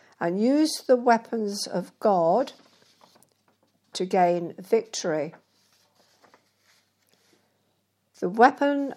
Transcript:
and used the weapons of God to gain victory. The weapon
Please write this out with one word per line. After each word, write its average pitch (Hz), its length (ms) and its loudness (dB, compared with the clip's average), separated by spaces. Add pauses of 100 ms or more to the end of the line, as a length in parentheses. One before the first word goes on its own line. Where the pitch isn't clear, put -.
(200)
and 180 220 -4
used 294 460 0
the 254 100 4
weapons 226 680 -2
of - 340 -8
God 196 520 2 (1400)
to 185 120 -6
gain 175 520 0
victory. 170 760 -4 (2750)
The 185 100 -4
weapon 277 680 2